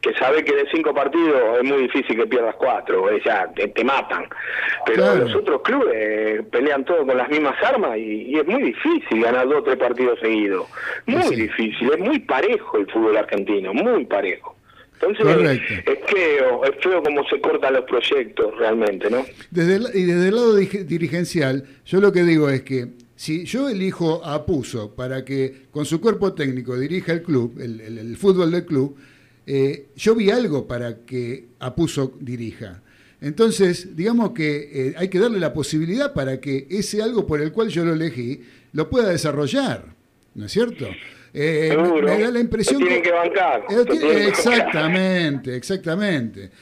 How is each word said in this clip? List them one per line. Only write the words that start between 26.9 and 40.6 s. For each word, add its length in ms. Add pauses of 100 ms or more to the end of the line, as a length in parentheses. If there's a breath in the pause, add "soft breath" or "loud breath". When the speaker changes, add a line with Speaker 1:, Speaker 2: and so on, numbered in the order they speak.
Speaker 2:
el 100
club, 380
el, 200
el, 180
el 180
fútbol 360
del 120
club, 320 (520 loud breath)
eh, 460
yo 220
vi 140
algo 360
para 400
que 380 (160)
a 160
Puzo 420
dirija. 640 (380 soft breath)
Entonces, 760
digamos 360
que, 560
eh, 100
hay 100
que 100
darle 200
la 160
posibilidad 580
para 280
que 300
ese 320
algo 240
por 140
el 120
cual 160
yo 160
lo 80
elegí 500 (300 loud breath)
lo 180
pueda 180
desarrollar, 760 (500)
¿no 120
es 60
cierto? 340 (460 loud breath)